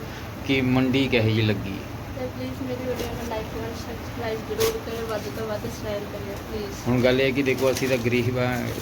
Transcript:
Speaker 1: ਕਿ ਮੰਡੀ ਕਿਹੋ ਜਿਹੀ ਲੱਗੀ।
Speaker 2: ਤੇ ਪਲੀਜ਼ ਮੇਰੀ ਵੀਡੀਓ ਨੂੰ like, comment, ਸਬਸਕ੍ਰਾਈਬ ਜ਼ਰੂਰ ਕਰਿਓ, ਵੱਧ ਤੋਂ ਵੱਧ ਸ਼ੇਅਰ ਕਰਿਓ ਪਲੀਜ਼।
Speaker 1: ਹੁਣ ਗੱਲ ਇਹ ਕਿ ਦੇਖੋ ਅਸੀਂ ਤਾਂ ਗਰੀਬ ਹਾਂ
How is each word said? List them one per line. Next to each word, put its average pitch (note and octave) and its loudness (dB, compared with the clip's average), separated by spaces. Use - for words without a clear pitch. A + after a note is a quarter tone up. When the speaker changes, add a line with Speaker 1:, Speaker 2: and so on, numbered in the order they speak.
Speaker 1:
ਕਿ C3+ 4
ਮੰਡੀ C3 4
ਕਿਹੋ B2 4
ਜਿਹੀ A2 4
ਲੱਗੀ। G2+ 0
Speaker 2:
ਤੇ B3+ -4
ਪਲੀਜ਼ B3+ -6
ਮੇਰੀ B3+ -4
ਵੀਡੀਓ A#3+ -2
ਨੂੰ A#3+ -6
like, A3+ -4
comment, A3+ -6
ਸਬਸਕ੍ਰਾਈਬ A3 -6
ਜ਼ਰੂਰ A3 2
ਕਰਿਓ, A3+ -4
ਵੱਧ G#3+ -2
ਤੋਂ A3 -4
ਵੱਧ G#3 -2
ਸ਼ੇਅਰ G#3+ -4
ਕਰਿਓ G3+ -6
ਪਲੀਜ਼। G3+ -4
Speaker 1:
ਹੁਣ B2 6
ਗੱਲ B2+ 6
ਇਹ C3+ 4
ਕਿ C3+ 2
ਦੇਖੋ C3 4
ਅਸੀਂ B2+ 0
ਤਾਂ C3 4
ਗਰੀਬ A#2+ 2
ਹਾਂ B2 0